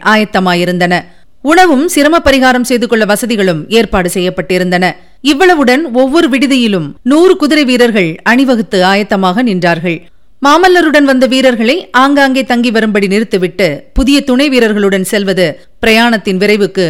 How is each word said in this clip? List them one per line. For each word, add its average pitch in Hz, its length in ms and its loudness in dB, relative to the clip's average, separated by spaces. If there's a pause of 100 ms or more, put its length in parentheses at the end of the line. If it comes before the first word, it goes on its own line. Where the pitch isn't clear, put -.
ஆயத்தமாயிருந்தன. 180 960 0 (420)
உணவும் 320 460 2
சிரம 302 300 2
பரிகாரம் 262 520 0
செய்து 240 180 -2
கொள்ள 226 160 0
வசதிகளும் 196 640 -2
ஏற்பாடு 202 460 0
செய்யப்பட்டிருந்தன. 180 760 -2 (280)
இவ்வளவுடன் 285 600 0 (100)
ஒவ்வொரு 269 360 0
விடுதியிலும் 240 580 -2 (160)
நூறு 330 340 4
குதிரை 294 280 -2
வீரர்கள் 226 580 0
அணிவகுத்து 226 640 0
ஆயத்தமாக 196 580 0
நின்றார்கள். 175 600 -2 (400)
மாமல்லருடன் 311 680 2
வந்த 262 160 2
வீரர்களை 254 640 0
ஆங்காங்கே 269 540 2
தங்கி 247 260 0
வரும்படி 214 360 0
நிறுத்திவிட்டு 190 840 -2
புதிய 277 320 0
துணை 262 240 0
வீரர்களுடன் 208 560 0
செல்வது 185 640 -4 (200)
பிரயாணத்தின் 220 560 0
விரைவுக்கு 202 480 0